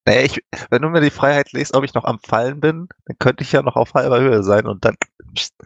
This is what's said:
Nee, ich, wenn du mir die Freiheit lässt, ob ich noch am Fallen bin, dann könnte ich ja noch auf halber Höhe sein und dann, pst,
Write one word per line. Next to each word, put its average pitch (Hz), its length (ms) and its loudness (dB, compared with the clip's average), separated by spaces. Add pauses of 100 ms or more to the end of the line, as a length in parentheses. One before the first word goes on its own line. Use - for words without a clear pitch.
Nee, 113 160 4
ich, - 180 -2 (300)
wenn 123 120 2
du 156 60 -2
mir 165 120 2
die 147 100 2
Freiheit 143 420 0
lässt, 143 240 -6
ob 135 80 2
ich 135 80 -8
noch 117 120 -4
am 113 160 -4
Fallen 127 400 -2
bin, 160 280 -2 (180)
dann - 120 -14
könnte - 240 -2
ich - 100 -8
ja 139 100 2
noch 135 140 -2
auf 120 180 0
halber 127 260 2
Höhe 123 240 2
sein 104 220 2
und 98 180 -8
dann, 110 120 0 (380)
pst, - 200 -10 (120)